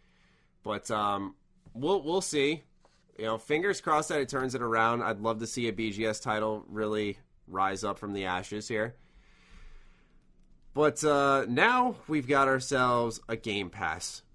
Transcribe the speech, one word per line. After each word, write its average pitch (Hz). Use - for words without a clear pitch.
But, 104
um, 101
we'll, 156
we'll 175
see. 151
You 110
know, 110
fingers 175
crossed 151
that 156
it 127
turns 131
it 117
around. 113
I'd 101
love 110
to 113
see 120
a 110
B 110
G 107
S 107
title 107
really 107
rise 95
up 101
from 101
the 98
ashes 92
here. 113
But, 147
uh, 139
now 151
we've 151
got 139
ourselves 127
a 113
Game 101
Pass 87